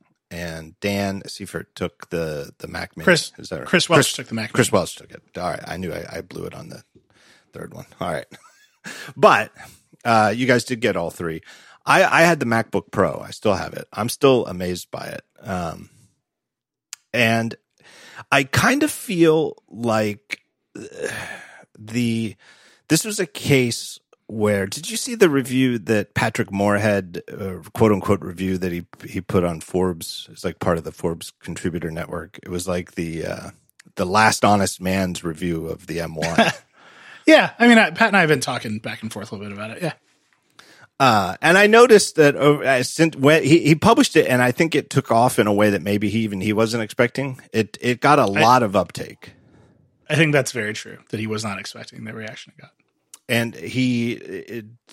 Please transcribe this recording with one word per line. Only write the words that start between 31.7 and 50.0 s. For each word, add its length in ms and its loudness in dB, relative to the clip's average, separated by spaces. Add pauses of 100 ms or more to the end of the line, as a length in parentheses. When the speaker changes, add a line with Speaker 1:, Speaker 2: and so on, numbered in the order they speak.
Speaker 1:
Network. 520 -12
It 80 -16
was, 180 -8
like, 240 -6
the, 340 -8
uh, 240 -10 (460)
the 100 -2
last 380 4
honest 360 2
man's 440 -4
review 420 -6
of 220 -10
the 120 -6
M 140 -8
one. 260 -2
Speaker 2:
<laughs> 100 4 (760)
Yeah. 320 6
I 80 6
mean, 100 10
I, 140 6
Pat 180 2
and 80 2
I 40 6
have 80 4
been 120 4
talking 380 -6
back 240 -12
and 100 -10
forth 200 -12
a 20 -10
little 140 -12
bit 100 -12
about 180 -12
it. 60 -10
Yeah. 100 -4 (1080)
Speaker 1:
Uh, 440 4
and 160 6
I 80 8
noticed 480 8
that, 220 4
uh, 480 2
since 320 0
when 260 4
he, 160 6
he 160 4
published 420 4
it, 120 4
and 120 2
I 120 2
think 240 -2
it 140 -2
took 200 -2
off 280 2
in 100 4
a 40 2
way 180 4
that 120 -2
maybe 260 -2
he 120 -2
even, 200 -4
he 120 -2
wasn't 320 0
expecting. 560 -2 (120)
It, 280 -2
it 200 -2
got 200 6
a 20 4
Speaker 2:
I 40 4
Speaker 1:
lot 360 4
of 140 -2
uptake. 560 -4 (760)